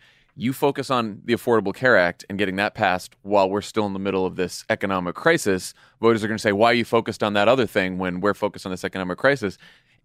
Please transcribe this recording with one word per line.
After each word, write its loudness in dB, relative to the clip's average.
"You -4
focus -2
on -4
the 0
Affordable 0
Care 4
Act 0
and -6
getting 0
that -2
passed 0
while 2
we're -2
still -4
in -6
the -8
middle -2
of -4
this -6
economic -4
crisis, 0
voters 4
are -2
gonna -4
say, 2
'Why 4
are 4
you 0
focused -2
on 0
that 4
other 4
thing 0
when -4
we're 0
focused -6
on -8
this -8
economic -6
crisis?'" 0